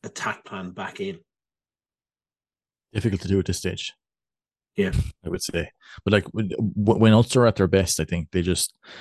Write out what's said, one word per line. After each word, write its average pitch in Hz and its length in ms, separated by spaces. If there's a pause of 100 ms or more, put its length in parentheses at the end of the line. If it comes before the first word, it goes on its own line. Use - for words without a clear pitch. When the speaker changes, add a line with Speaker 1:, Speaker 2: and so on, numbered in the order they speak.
Speaker 1:
attack - 420
plan 92 260
back 92 300
in. 95 180 (1700)
Speaker 2:
Difficult 104 300
to 90 60
do 98 100
at 92 80
this 90 120
stage. - 340 (840)
Speaker 1:
Yeah. 95 160 (320)
Speaker 2:
I 87 40
would 90 140
say. - 280 (340)
But, 101 80
like, 101 200
when, 101 220
when 107 580
Ulster 117 300
are 120 40
at 107 100
their 95 100
best, 92 340
I 80 40
think 82 260
they 90 120
just, - 340 (240)